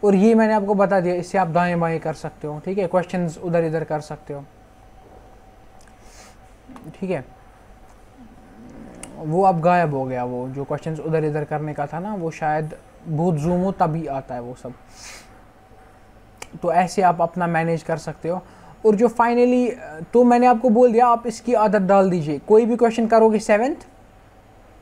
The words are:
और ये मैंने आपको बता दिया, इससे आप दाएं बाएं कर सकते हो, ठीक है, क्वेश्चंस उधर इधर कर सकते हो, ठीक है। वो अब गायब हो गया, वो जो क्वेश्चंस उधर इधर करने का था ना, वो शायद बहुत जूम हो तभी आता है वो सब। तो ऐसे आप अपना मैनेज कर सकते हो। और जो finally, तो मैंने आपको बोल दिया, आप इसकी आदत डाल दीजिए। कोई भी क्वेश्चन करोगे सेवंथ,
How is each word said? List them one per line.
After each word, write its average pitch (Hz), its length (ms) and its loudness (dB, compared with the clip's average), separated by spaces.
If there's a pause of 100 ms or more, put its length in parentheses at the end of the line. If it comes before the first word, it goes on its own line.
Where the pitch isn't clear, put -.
और 202 120 4
ये 214 200 6
मैंने 220 180 4
आपको 208 220 0
बता 196 240 2
दिया, 180 160 0
इससे 180 220 -4
आप 185 100 0
दाएं 175 320 0
बाएं 165 200 -2
कर 160 140 -6
सकते - 340 -12
हो, 147 120 -10
ठीक 180 180 -8
है, 190 100 -2
क्वेश्चंस 175 500 -4
उधर 170 260 -2
इधर 156 200 -4
कर 151 180 -6
सकते - 320 -14
हो, 143 100 -12 (2500)
ठीक 185 180 -10
है। 151 140 -6 (1900)
वो 160 260 -4
अब 190 180 2
गायब 170 320 2
हो 135 120 -4
गया, 127 180 -4
वो 123 260 -6
जो 139 140 -8
क्वेश्चंस 151 360 -8
उधर 160 260 -2
इधर 151 180 -4
करने 151 300 -6
का 143 120 -8
था 151 140 -10
ना, 208 160 -8
वो 165 160 -6
शायद 156 440 -4 (320)
बहुत 165 280 -2
जूम 175 260 -2
हो 190 100 -2
तभी 165 360 -4
आता 135 280 -8
है 123 60 -10
वो 123 140 -14
सब। 123 180 -16 (1900)
तो 175 100 -2
ऐसे 175 300 0
आप 175 200 2
अपना 175 260 -2
मैनेज 165 360 -2
कर 165 140 -4
सकते 160 320 -10
हो। 180 120 -6 (440)
और 214 100 4
जो 233 120 4
finally, 240 640 2 (440)
तो 240 100 6
मैंने 240 240 6
आपको 247 220 4
बोल 240 220 6
दिया, 240 160 4
आप 233 200 2
इसकी 233 260 -4
आदत 214 280 2
डाल 196 280 4
दीजिए। 156 300 -2
कोई 214 260 4
भी 226 100 0
क्वेश्चन 226 320 2
करोगे 220 320 4
सेवंथ, 226 360 0 (1080)